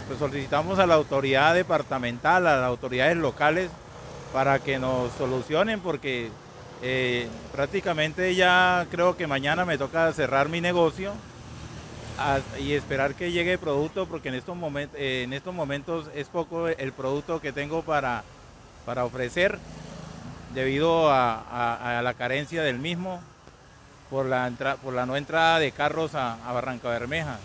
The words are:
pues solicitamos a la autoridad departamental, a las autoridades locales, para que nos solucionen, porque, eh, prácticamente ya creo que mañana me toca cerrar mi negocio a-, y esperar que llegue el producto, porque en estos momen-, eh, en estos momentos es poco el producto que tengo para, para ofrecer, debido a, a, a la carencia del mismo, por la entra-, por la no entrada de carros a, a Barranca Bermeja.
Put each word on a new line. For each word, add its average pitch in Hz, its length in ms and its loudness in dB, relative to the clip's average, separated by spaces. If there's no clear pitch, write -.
pues 127 100 -6
solicitamos 143 640 0
a 185 80 6
la 165 80 8
autoridad 139 580 4
departamental, 151 960 2
a 147 100 8
las 127 80 2
autoridades 127 520 2
locales, 156 520 2
para 135 240 4
que 135 220 -2
nos 127 340 0
solucionen, 151 680 0
porque, 135 520 -4
eh, 123 460 0
prácticamente 165 840 0
ya 180 560 6
creo 175 260 2
que 180 120 -4
mañana 143 360 0
me 165 140 0
toca 160 360 2
cerrar 139 360 2
mi 170 100 -2
negocio 175 540 2
a-, 139 220 2
y 139 140 -2
esperar 139 400 0
que 175 180 -4
llegue 175 220 2
el 180 60 0
producto, 160 480 -2
porque 147 220 -8
en 127 60 -4
estos 175 220 -8
momen-, 147 380 -6
eh, 135 300 -2
en 127 80 -6
estos 160 200 -8
momentos 151 640 -4
es 147 140 -8
poco 165 380 -4
el 135 260 -2
producto 143 480 -4
que 147 100 -4
tengo 147 320 -4
para, 135 400 0
para 123 180 0
ofrecer, 127 540 0
debido 147 560 4
a, 123 240 6
a, 120 640 -2
a - 20 0
la 123 140 0
carencia 135 480 -2
del 127 160 0
mismo, 175 420 -4
por 135 180 0
la 127 200 2
entra-, 135 280 -2
por 131 180 -8
la 127 140 0
no 131 100 -2
entrada 165 400 4
de 147 140 2
carros 151 420 0
a, 127 220 -2
a 123 60 -4
Barranca 123 360 -4
Bermeja. 123 560 -4